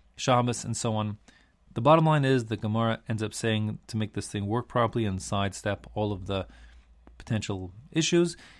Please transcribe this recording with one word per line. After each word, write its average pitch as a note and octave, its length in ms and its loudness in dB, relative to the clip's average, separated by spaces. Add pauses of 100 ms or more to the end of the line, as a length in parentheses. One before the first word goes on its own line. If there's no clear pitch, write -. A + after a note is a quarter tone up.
(160)
Shabbos, B2 480 0
and A#2 120 -4
so A2+ 180 -2
on. G#2 240 -2 (560)
The A#2 80 -2
bottom D#3+ 240 8
line D3+ 180 4
is C3 220 4
the G#2+ 100 -2
Gemara A2+ 500 0
ends A2 160 -2
up G#2+ 120 -4
saying G#2+ 540 -2
to A2 100 -4
make G#2+ 160 -4
this G#2 140 -6
thing G2+ 180 -4
work A#2 200 -2
properly A#2 380 0
and F#2+ 160 -2
sidestep G2 760 -4
all G#2 160 -2
of F#2+ 160 -6
the F#2+ 200 -2 (720)
potential F#2+ 540 -4 (200)
issues, E3+ 440 2 (240)